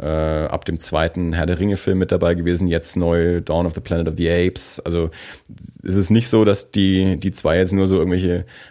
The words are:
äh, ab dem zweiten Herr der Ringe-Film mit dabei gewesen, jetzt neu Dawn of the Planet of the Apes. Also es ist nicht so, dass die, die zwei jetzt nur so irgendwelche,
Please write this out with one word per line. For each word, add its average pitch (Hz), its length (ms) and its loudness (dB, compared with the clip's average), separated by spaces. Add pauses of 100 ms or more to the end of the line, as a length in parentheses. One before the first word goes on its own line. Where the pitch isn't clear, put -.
äh, 78 480 -2
ab - 140 -6
dem 85 160 -6
zweiten 82 540 -2
Herr 82 120 0
der 85 140 0
Ringe-Film 98 380 0
mit 92 160 2
dabei 87 200 2
gewesen, 87 360 0
jetzt 82 260 -2
neu 85 460 2
Dawn 85 240 0
of 80 80 -2
the 82 80 -8
Planet 85 260 -2
of 80 80 -4
the 82 140 0
Apes. 87 500 -2
Also 85 300 -2 (720)
es 92 120 -2
ist 98 140 0
nicht 113 200 4
so, 110 160 6
dass 101 260 0
die, 95 480 2
die 95 140 -4
zwei 80 240 0
jetzt 92 160 2
nur 95 140 2
so 95 100 2
irgendwelche, 90 480 0 (260)